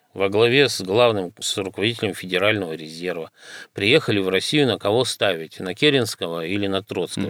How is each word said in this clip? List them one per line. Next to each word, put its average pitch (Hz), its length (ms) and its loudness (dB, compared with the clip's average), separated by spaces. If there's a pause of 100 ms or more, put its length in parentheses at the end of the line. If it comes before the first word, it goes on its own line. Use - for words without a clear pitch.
(140)
во 98 160 0
главе 120 380 4
с - 140 -4
главным, 101 580 2
с - 180 -6
руководителем 101 560 -2
Федерального 92 600 0
резерва. 82 560 -8 (440)
Приехали 107 460 4
в 95 100 0
Россию, 127 380 2
на 104 120 0
кого 113 260 2
ставить, 87 540 -4
на 92 160 -6
Керенского 107 680 0
или 101 220 -2
на 95 140 -2
Троцкого? 98 480 -4